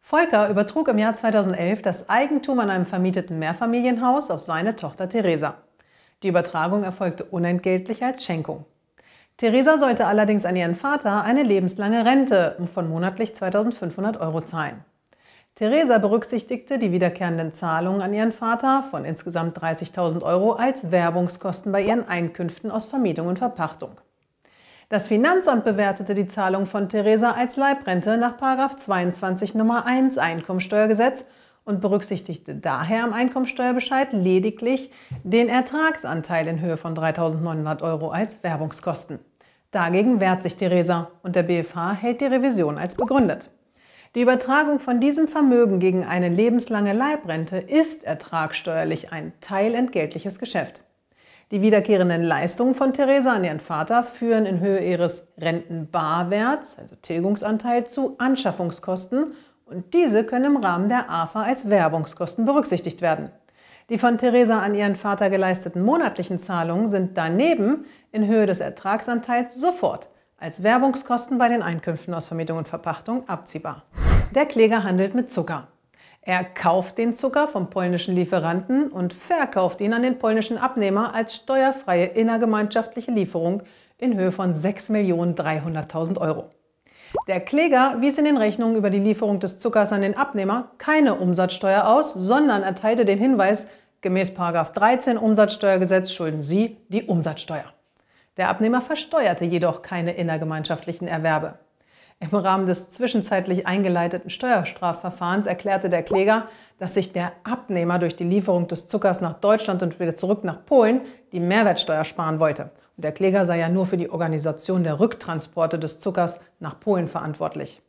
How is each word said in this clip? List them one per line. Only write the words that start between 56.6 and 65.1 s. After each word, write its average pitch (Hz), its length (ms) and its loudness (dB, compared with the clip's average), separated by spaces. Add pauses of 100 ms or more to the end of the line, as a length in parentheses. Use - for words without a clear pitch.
also - 160 -20
Tilgungsanteil, 214 920 -2
zu 262 300 -4
Anschaffungskosten 233 1160 -2 (320)
und - 280 -12
diese 247 300 4
können 254 320 2
im 247 80 0
Rahmen 180 240 2
der 240 240 0
afa 165 320 -2
als 254 260 -2
Werbungskosten 170 760 0
berücksichtigt 269 560 0
werden. 156 300 -2 (580)
Die 233 80 -2
von 240 200 4
Theresa 233 440 4
an 202 140 0
ihren 202 200 2
Vater 202 340 0